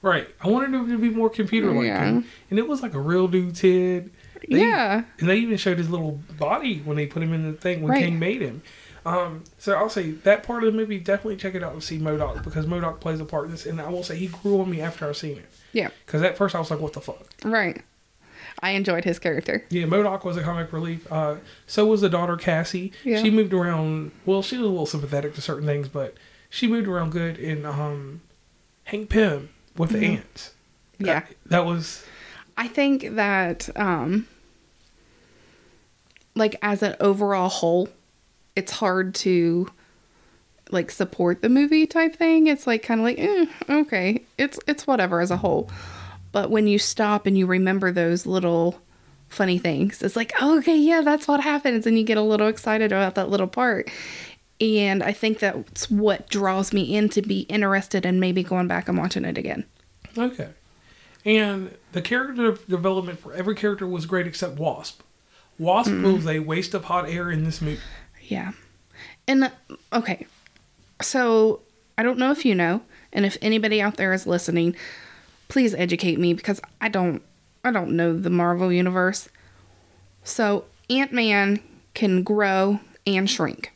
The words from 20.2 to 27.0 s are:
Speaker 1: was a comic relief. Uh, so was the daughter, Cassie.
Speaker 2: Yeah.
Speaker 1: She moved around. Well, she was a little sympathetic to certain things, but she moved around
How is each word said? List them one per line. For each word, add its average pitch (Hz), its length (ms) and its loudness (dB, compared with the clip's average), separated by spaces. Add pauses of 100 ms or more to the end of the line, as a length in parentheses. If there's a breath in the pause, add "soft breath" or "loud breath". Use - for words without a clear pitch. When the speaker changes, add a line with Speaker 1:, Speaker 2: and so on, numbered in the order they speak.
Speaker 1:
was 175 120 -4
a 170 60 -4
comic 165 300 -4
relief. 165 400 -6
Uh, 151 240 -2 (320 loud breath)
so 214 180 2
was 214 140 4
the 196 80 2
daughter, 175 280 0
Cassie. 175 560 -2 (120)
Speaker 2:
Yeah. 226 180 0
Speaker 1:
She 220 80 4
moved 208 240 4
around. 156 560 -2 (160)
Well, 190 160 2
she 254 140 -6
was 240 100 -2
a - 20 2
little 175 180 -2
sympathetic 143 480 -6
to 147 60 -12
certain 147 260 -6
things, 143 220 -2
but 135 280 -8 (340 soft breath)
she - 160 -4
moved 220 220 0
around 170 240 -2